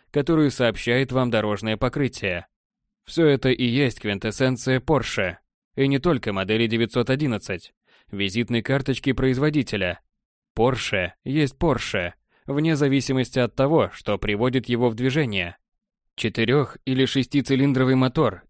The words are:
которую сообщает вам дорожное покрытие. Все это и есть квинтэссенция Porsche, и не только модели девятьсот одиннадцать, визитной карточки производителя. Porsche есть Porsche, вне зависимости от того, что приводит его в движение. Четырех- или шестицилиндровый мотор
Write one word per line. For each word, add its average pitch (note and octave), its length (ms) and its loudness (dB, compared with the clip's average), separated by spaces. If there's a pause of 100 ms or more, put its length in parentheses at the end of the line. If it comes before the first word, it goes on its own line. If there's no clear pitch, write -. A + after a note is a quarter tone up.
(120)
которую D3 400 2
сообщает B2 600 0
вам B2+ 200 0
дорожное G#2+ 440 0
покрытие. A#2 680 -4 (580)
Все - 220 0
это C#3 240 4
и B2+ 160 0
есть B2 340 0
квинтэссенция B2 800 -2
Porsche, A2+ 580 -2 (380)
и C3+ 120 2
не C#3 100 2
только C3 340 0
модели G2+ 360 0
девятьсот A#2 420 0
одиннадцать, B2 640 -4 (380)
визитной G#2 500 -2
карточки C3+ 500 -2
производителя. B2+ 880 0 (540)
Porsche G#2+ 580 0 (100)
есть C#3+ 340 -2
Porsche, G#2+ 560 0 (320)
вне D3+ 300 0
зависимости C3+ 640 0
от A#2+ 160 0
того, C3+ 360 2
что - 280 -4
приводит A#2+ 500 0
его A#2+ 200 2
в A2+ 40 -4
движение. A#2+ 640 -2 (580)
Четырех- A#2 680 0
или C3 200 2
шестицилиндровый C3 920 2
мотор B2+ 540 0